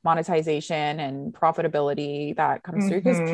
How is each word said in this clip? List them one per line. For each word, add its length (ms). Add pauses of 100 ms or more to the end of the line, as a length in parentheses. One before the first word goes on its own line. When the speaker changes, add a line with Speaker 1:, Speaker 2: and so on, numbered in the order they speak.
Speaker 1:
monetization 960
and 340
profitability 1000
that 260
comes 260
through, 140
'cause 140
Speaker 2:
Mm-hmm. 180